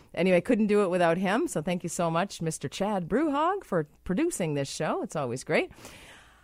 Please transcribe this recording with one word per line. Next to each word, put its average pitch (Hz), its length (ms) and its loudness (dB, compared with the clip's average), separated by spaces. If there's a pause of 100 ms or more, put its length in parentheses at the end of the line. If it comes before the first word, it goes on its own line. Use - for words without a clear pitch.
(140)
anyway, 175 260 4
couldn't 214 280 2
do 208 160 4
it 180 60 0
without 175 280 4
him. 202 300 0
So - 120 -4
thank 175 220 -2
you 170 80 -6
so 170 200 -2
much, 165 300 -2
Mister 160 260 -4
Chad 190 440 -2
Bruhog, 311 540 0
for 160 220 0 (180)
producing 190 500 0
this 139 160 -2
show. 196 320 -4
It's 240 140 -8
always 131 280 -4
great. 277 260 0 (720)